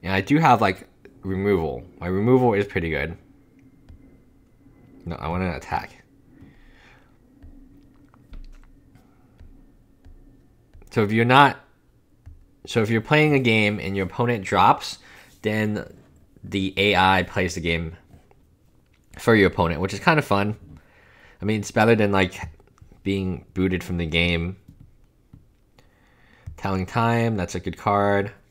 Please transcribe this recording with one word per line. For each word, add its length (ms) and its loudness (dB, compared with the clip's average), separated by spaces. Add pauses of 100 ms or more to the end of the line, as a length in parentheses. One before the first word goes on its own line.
And 80 -6
I 100 0
do 160 0
have, 240 4
like, 260 -2 (340)
removal. 600 -2 (160)
My 80 -8
removal 460 4
is 120 0
pretty 240 -4
good. 280 -4 (1900)
No, 100 -10
I 120 -12
wanna 280 -4
attack. 480 -10 (4000)
So 140 -2
if 100 -2
you're 100 2
not, 340 4 (1080)
so 160 -2
if 80 0
you're 100 2
playing 340 2
a 60 4
game 400 2
and 160 -8
your 100 -2
opponent 380 -2
drops, 540 2 (440)
then 540 -4 (480)
the 320 -4
A 200 2
I 280 4
plays 320 -4
the 60 -8
game 340 -4 (1200)
for 160 2
your 140 6
opponent, 320 -2
which 140 -4
is 80 -10
kind 180 2
of 60 -6
fun. 320 -2 (840)
I 40 -10
mean, 160 -2
it's 100 -12
better 240 4
than, 160 2
like, 280 0 (640)
being 500 -4
booted 300 -2
from 140 -6
the 80 -2
game. 520 -2 (2000)
Telling 280 -4
time, 520 -2
that's 180 -6
a 40 -6
good 180 -10
card. 540 0 (200)